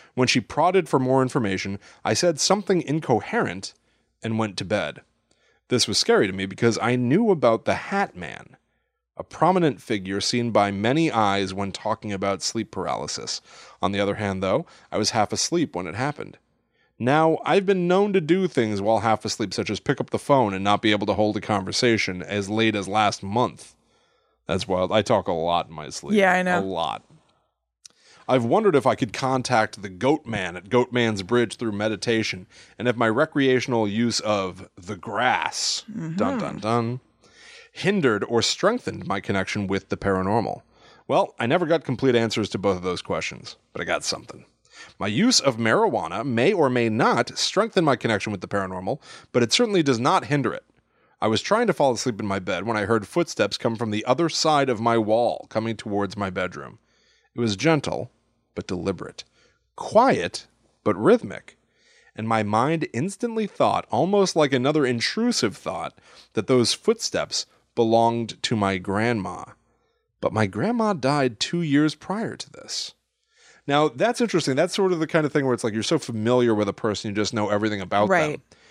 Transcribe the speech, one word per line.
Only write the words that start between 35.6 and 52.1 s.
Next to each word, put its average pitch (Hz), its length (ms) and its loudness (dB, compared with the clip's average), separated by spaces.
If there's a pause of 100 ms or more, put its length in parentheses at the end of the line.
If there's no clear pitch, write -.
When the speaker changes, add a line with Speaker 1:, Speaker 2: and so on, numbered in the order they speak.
Speaker 1:
dun, 165 240 -10
dun, 226 240 -2
Speaker 2:
Mm-hmm. - 200 -8
Speaker 1:
dun, 117 400 -2 (720)
hindered 139 540 2
or 117 160 2
strengthened 175 640 -2
my 98 120 -4
connection 98 460 -2
with 95 240 -2
the 98 80 -4
paranormal. 95 640 0 (460)
Well, 165 320 0
I 117 80 0
never 170 180 2
got 156 180 2
complete 131 320 2
answers 113 340 0
to 107 100 -6
both 95 180 2
of 87 60 -10
those 90 180 -4
questions, - 540 -8 (180)
but - 80 -8
I 87 40 -6
got 82 180 -2
something. - 420 -10 (540)
My 95 80 -2
use 185 320 2
of 123 180 0
marijuana 113 640 0
may 131 300 2
or 151 160 4
may 123 180 2
not 123 500 0
strengthen - 460 0
my 139 120 4
connection 110 360 -2
with 98 100 -6
the 90 60 -12
paranormal, 95 520 -6 (320)
but 123 100 4
it 117 100 2
certainly 202 300 2
does 135 180 2
not 160 260 2
hinder 123 280 0
it. - 100 -10 (560)
I 107 80 0
was 110 140 2
trying 226 260 2
to 180 60 4
fall 139 200 2
asleep 110 260 -4